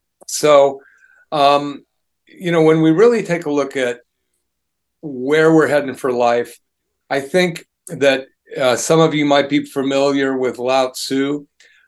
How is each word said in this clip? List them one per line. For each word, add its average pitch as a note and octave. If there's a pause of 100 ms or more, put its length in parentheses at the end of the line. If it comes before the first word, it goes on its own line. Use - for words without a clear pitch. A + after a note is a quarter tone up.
(280)
So, C#3+ (520)
um, C#3+ (400)
you F3
know, E3
when D#3+
we D#3+
really A3
take E3+
a D3
look C#3
at B2 (1040)
where D3+
we're D#3
heading C3+
for B2
life, A#2+ (520)
I C#3
think F3 (220)
that, C3+ (300)
uh, B2
some E3
of D#3+
you D3+
might C#3+
be C#3+
familiar C#3
with B2
Lao C3
Tzu, C#3+ (420)